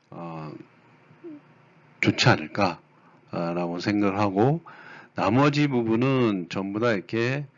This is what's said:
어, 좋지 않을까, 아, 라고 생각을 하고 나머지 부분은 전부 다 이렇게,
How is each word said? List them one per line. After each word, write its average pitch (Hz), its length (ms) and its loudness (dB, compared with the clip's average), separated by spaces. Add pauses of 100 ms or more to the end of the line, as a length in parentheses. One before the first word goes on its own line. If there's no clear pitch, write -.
(100)
어, 82 420 -12 (1500)
좋지 - 280 2
않을까, 90 520 0 (500)
아, 85 220 -4
라고 87 260 -4
생각을 101 400 0
하고 107 440 2 (520)
나머지 139 540 4
부분은 117 800 2
전부 98 320 -4
다 120 120 2
이렇게, 120 540 -2 (120)